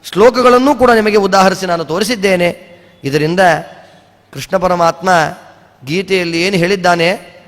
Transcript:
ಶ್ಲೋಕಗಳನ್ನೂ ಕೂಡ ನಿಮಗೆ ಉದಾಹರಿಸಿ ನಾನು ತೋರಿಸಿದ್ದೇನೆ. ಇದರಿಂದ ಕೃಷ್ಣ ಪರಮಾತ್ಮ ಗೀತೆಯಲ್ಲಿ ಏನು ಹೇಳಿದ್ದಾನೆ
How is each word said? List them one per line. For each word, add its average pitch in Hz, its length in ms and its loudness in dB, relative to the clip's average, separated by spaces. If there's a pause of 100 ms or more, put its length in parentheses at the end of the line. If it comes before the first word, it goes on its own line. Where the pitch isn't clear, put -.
ಶ್ಲೋಕಗಳನ್ನೂ 247 680 2
ಕೂಡ 247 160 2
ನಿಮಗೆ 214 260 2
ಉದಾಹರಿಸಿ 190 500 2
ನಾನು 170 180 -4
ತೋರಿಸಿದ್ದೇನೆ. 185 840 -2 (360)
ಇದರಿಂದ 151 360 -2 (920)
ಕೃಷ್ಣ 139 240 -8
ಪರಮಾತ್ಮ 175 520 -2 (760)
ಗೀತೆಯಲ್ಲಿ 175 580 -4
ಏನು 196 140 -2
ಹೇಳಿದ್ದಾನೆ 175 920 -2